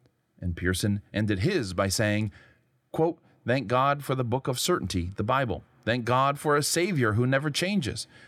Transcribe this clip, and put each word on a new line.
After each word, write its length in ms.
And 160
Pearson 460
ended 280
his 340
by 140
saying, 440
quote, 260
"Thank 200
God 360
for 120
the 100
book 240
of 100
certainty, 580
the 80
Bible. 400
Thank 200
God 340
for 180
a 60
Savior 520
who 120
never 240
changes. 560